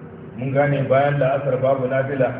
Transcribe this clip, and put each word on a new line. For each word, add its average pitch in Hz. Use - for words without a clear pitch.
Mun 131
gane 139
bayan 139
la'asar 131
babu 131
nafila 131